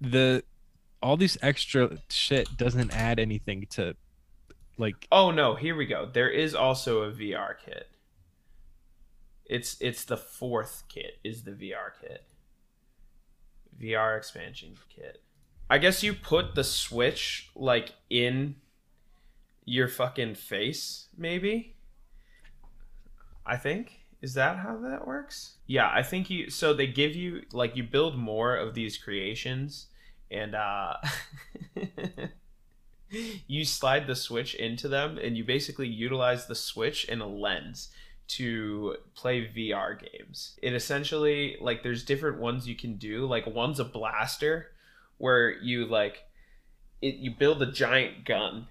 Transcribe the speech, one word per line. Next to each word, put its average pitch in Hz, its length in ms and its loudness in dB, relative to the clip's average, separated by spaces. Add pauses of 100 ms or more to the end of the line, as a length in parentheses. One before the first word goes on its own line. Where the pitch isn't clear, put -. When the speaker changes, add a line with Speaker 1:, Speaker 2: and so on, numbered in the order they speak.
Speaker 1:
the, 131 420 6 (600)
all 135 160 6
these 185 240 6
extra 135 560 4 (100)
shit - 480 2
doesn't 120 400 2
add 113 220 2
anything 104 520 -2
to 87 240 -2 (840)
like 110 320 -2
Speaker 2:
Oh, 185 200 8
no, 143 240 4
here 156 200 -2
we 151 120 0
go. 92 260 -2
There 123 180 6
is 156 240 2
also 131 480 4
a 107 80 -4
V 107 240 -6
R 98 200 -4
kit. - 340 -14 (1600)
It's, - 360 -4
it's 120 240 -2
the 117 120 -2
fourth - 720 -4
kit - 360 -12
is 113 200 -8
the 98 80 -12
V 98 200 -10
R 101 280 -8
kit. - 240 -16 (1500)
V 110 160 -2
R 110 220 4
expansion 80 580 -12 (200)
kit. - 280 -18 (460)
I 143 100 8
guess 185 240 6
you 208 120 0
put - 400 2
the 139 100 2
Switch, - 920 0
like, 123 360 2 (160)
in 127 480 2 (1080)
your 123 240 2
fucking 123 480 -2
face, - 800 -4
maybe? 185 580 -2 (1700)
I 120 120 0
think. 170 480 -4 (180)
Is 131 120 -8
that 143 240 2
how 214 200 -6
that 254 280 -8
works? - 500 -10 (100)
Yeah, 127 260 4
I 113 100 4
think 185 280 -2
you, 180 200 -4
so 156 220 4
they 139 140 4
give 143 300 2
you, 175 260 -6 (100)
like, 120 240 0
you 127 60 -2
build 135 340 2
more 117 380 0
of 110 200 -2
these 110 220 -4
creations, 110 920 -6 (420)
and, 104 240 -6
uh, 101 400 -2 (800)
<laughs> 185 120 -6 (1600)
You 151 180 -4
slide 139 420 2
the 127 100 -2
Switch 123 380 -4
into 117 340 -4
them, 143 300 0
and 117 180 -2
you 113 80 -4
basically 135 440 -2
utilize 123 580 0
the 120 80 -6
Switch - 540 -2
and 113 140 -4
a 104 40 -6
lens 101 640 -4 (380)
to 107 680 -4 (180)
play 123 320 0
V 110 260 -4
R 101 220 -2
games. - 640 -16
It 120 140 -2
essentially, 143 880 0
like, 117 240 -2
there's 123 200 -2
different 139 360 0
ones 120 260 -2
you 120 80 -6
can 117 220 -8
do. 107 300 -4
Like, 117 200 0
one's 120 320 0
a 123 60 0
blaster, 117 880 -2 (460)
where 120 340 6 (100)
you, 120 240 0
like, 107 380 2 (760)
it, 135 140 0
you 127 160 -6
build 143 320 4
a 127 80 2
giant 127 540 2
gun, 107 460 0